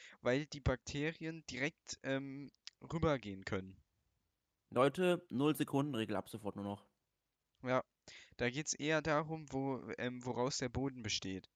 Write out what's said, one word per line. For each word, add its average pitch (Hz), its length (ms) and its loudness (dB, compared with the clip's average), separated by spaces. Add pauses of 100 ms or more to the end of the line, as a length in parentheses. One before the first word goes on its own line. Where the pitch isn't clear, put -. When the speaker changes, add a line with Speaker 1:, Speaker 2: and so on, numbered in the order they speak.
(220)
Speaker 1:
weil 131 240 2
die 147 140 -10
Bakterien 151 840 -2
direkt, - 560 -4
ähm, 135 480 -4 (320)
rübergehen 123 640 0
können. 95 320 -4 (920)
Speaker 2:
Leute, 165 600 4
Null-Sekunden-Regel 139 840 2
ab 95 140 -2
sofort 107 260 -6
nur 101 100 -6
noch. 101 220 -4 (760)
Speaker 1:
Ja, 127 200 2 (560)
da 123 120 2
geht's 143 240 -2
eher 151 280 2
darum, 156 500 0
wo, 135 280 0 (180)
ähm, 123 260 -2
woraus 123 340 0
der 131 120 0
Boden 127 320 -2
besteht. 95 540 -2